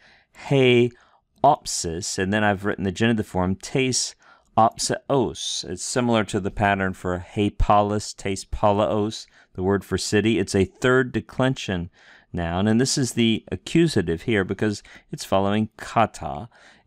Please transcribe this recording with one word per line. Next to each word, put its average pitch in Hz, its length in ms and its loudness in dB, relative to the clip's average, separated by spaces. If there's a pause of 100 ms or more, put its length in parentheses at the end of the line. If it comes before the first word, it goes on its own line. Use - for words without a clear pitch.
(480)
he 123 440 4 (520)
opsis, 101 760 0
and 95 140 0
then 107 120 2
I've 98 200 2
written 101 220 -4
the 98 60 0
genitive 113 360 0
form, 92 280 0
tes - 600 -2 (420)
opsios. - 1120 0
It's 90 140 -8
similar 120 400 0
to 104 160 -4
the 98 100 -4
pattern 95 440 0
for 90 260 -4
he 104 300 -2
polis, 104 640 2
tes - 320 -8
palaos, 104 840 0 (260)
the 95 80 -8
word 95 220 0
for 95 140 -4
city. 104 420 0
It's 98 160 -2
a 95 100 4
third 127 460 2
declension 107 800 -4 (420)
noun, 87 360 -2
and 110 120 4
this 131 180 0
is 131 160 -2
the 113 380 0
accusative 98 720 0
here 104 200 0
because 101 380 -4 (300)
it's - 140 -12
following 101 520 0
kata, 90 720 -4 (360)